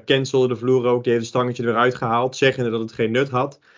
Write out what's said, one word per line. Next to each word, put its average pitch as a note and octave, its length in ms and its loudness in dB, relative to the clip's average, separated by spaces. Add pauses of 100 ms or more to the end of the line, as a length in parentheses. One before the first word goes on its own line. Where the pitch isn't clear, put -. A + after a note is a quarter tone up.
cancelde C3+ 420 2
de B2 80 -4
vloer B2 300 0
ook, B2 180 2
die A#2+ 80 0
heeft A#2 140 0
het - 80 -10
stangetje B2 340 -2
eruit A#2+ 280 2
gehaald, A#2+ 400 -2
zeggende B2+ 340 2
dat A2+ 100 -2
het A2+ 120 -6
geen A2+ 200 -2
nut B2+ 180 0
had. B2+ 300 -4 (180)